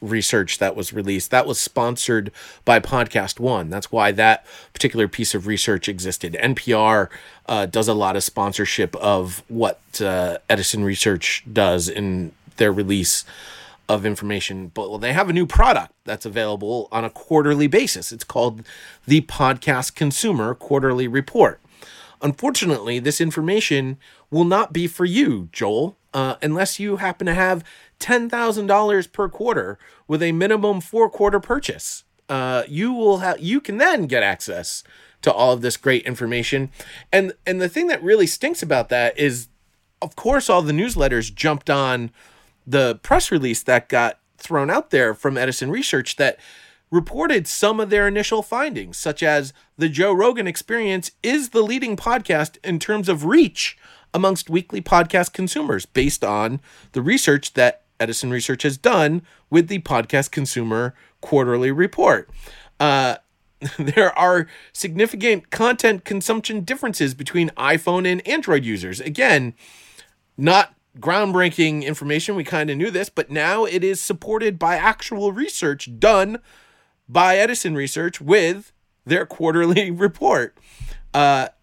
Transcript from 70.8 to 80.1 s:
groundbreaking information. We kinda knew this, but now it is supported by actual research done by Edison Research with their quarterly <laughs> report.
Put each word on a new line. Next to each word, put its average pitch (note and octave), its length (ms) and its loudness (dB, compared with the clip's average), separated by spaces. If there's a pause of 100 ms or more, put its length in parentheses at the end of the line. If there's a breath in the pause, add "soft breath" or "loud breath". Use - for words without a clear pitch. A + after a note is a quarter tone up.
groundbreaking E3+ 840 0
information. D3+ 500 -4
We E3+ 100 -4
kinda D3+ 300 -4
knew F3 160 -2
this, F#3 200 -4
but - 200 -4
now F3 360 0
it F3 180 -2
is F#3+ 160 -2
supported G#3+ 580 -4
by F3 180 0
actual G3+ 560 0
research D3+ 640 -6
done G#3 400 4 (680 soft breath)
by F3+ 280 4
Edison G#3 380 0
Research D#3 460 -6
with F3+ 520 2 (320)
their E3+ 220 0
quarterly E3+ 640 0
<laughs> F3 160 0
report. E3+ 500 0 (580 loud breath)